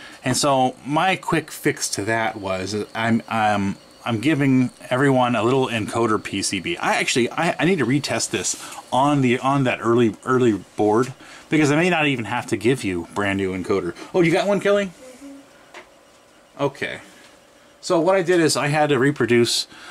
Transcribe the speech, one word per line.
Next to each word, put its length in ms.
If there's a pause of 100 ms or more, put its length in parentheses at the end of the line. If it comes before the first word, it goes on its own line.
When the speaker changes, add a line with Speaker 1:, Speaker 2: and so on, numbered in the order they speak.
(240)
Speaker 1:
And 140
so 380 (100)
my 300
quick 340
fix 400
to 140
that 320
was 580
I'm, 340
I'm, 500 (280)
I'm 140
giving 500 (220)
everyone 440
a 60
little 260
encoder 560
P 200
C 160
B. 180
I 200
actually, 340
I, 260
I 80
need 140
to 60
retest 440
this 340 (300)
on 280
the, 180
on 240
that 180
early, 420
early 400 (120)
board 400 (340)
because 220
I 60
may 120
not 160
even 200
have 220
to 100
give 260
you 320
brand 220
new 200
encoder. 380 (180)
Oh, 80
you 100
got 160
one, 120
Kelly? 260
Speaker 2:
Mm-hmm. 1800
Speaker 1:
Okay. 380 (840)
So 180
what 160
I 60
did 180
is 160
I 120
had 220
to 100
reproduce 680 (240)